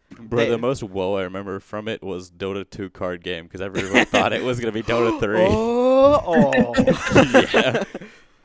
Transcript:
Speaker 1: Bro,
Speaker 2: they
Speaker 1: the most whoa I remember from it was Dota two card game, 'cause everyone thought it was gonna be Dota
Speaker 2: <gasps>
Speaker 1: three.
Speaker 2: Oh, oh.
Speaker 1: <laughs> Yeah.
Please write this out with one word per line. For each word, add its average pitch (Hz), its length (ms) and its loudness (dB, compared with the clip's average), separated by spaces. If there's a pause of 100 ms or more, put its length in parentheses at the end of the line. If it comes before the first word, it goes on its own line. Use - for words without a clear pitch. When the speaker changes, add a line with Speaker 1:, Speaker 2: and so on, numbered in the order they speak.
(180)
Speaker 1:
Bro, 117 200 -4
Speaker 2:
they 117 100 2
Speaker 1:
the 117 80 0
most 120 260 -4
whoa 95 320 -4
I 95 80 -2
remember 95 380 -8
from 107 260 -12
it 113 160 -8
was 90 260 -10
Dota 95 400 -8
two 98 200 -10
card 90 340 -8
game, 85 240 -8
'cause 90 140 -12
everyone 98 440 0
thought 101 280 0
it 117 100 -4
was 123 160 -4
gonna 113 140 -4
be 113 100 -4
Dota 117 360 0
Speaker 2:
<gasps> - 20 -10
Speaker 1:
three. 107 180 0 (100)
Speaker 2:
Oh, 247 1300 2
oh. - 800 4
Speaker 1:
<laughs> - 0 -
Yeah. 131 300 2 (600)